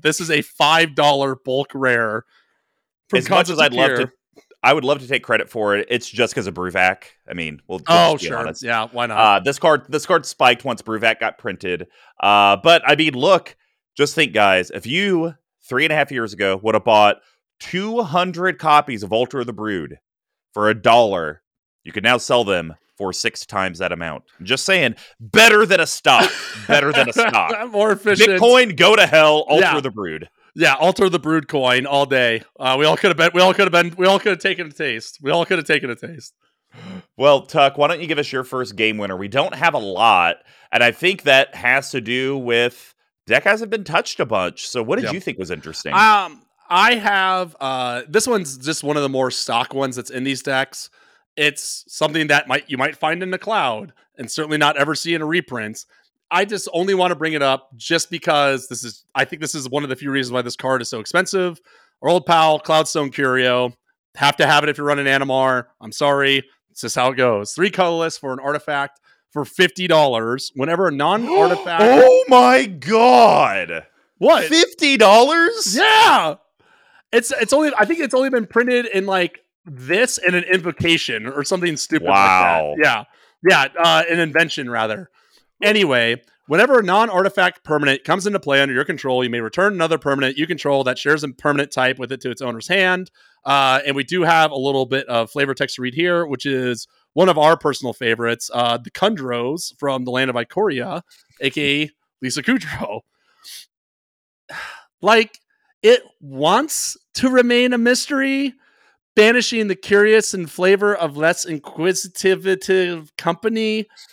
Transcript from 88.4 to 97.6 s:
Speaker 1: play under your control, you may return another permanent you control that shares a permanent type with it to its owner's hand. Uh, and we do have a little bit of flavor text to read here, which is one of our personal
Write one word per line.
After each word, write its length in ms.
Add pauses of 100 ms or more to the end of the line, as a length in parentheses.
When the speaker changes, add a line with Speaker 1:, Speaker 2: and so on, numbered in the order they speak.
Speaker 1:
play 200
under 140
your 100
control, 400
you 60
may 100
return 320
another 260
permanent 380
you 100
control 380
that 140
shares 260
a 40
permanent 420
type 280
with 140
it 100
to 80
its 120
owner's 260
hand. 420 (340)
Uh, 420
and 100
we 60
do 220
have 260
a 60
little 280
bit 220
of 240
flavor 240
text 220
to 60
read 120
here, 320
which 180
is 440 (260)
one 140
of 100
our 180
personal 380